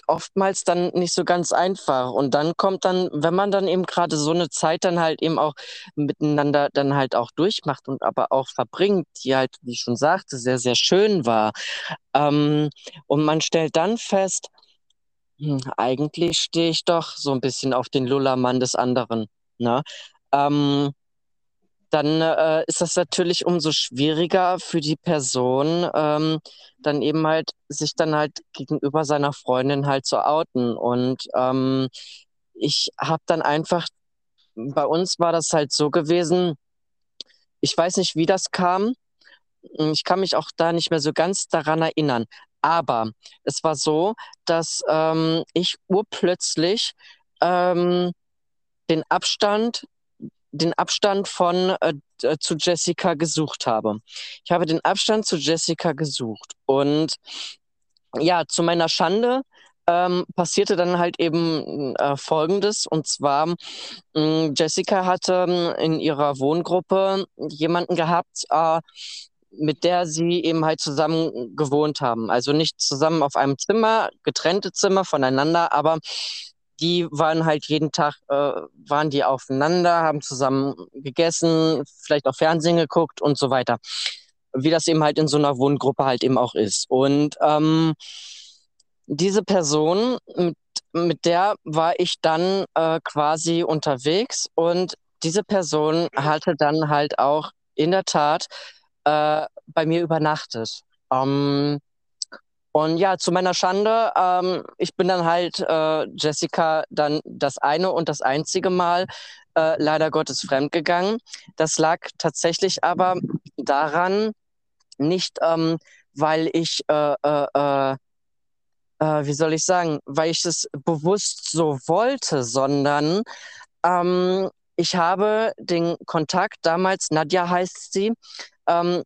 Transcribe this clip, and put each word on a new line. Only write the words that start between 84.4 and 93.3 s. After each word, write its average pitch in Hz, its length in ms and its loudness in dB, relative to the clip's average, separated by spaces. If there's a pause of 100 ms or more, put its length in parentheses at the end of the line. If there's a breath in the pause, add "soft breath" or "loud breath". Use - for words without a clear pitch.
Wie 131 160 2
das 160 180 2
eben 160 160 4
halt 151 140 2
in 156 100 2
so 147 100 2
einer 143 200 2
Wohngruppe 135 460 2
halt 131 200 0
eben 110 140 4
auch 120 160 0
ist. 101 360 -2
Und, 139 520 2
ähm, 156 520 4 (1120 loud breath)
diese 190 360 0
Person, 180 760 2 (180)
mit, 170 200 0 (360)
mit 165 320 -2
der 180 400 2
war 156 340 0
ich 175 220 -2
dann, 180 440 0 (100)
äh, 160 300 0
quasi 160 580 0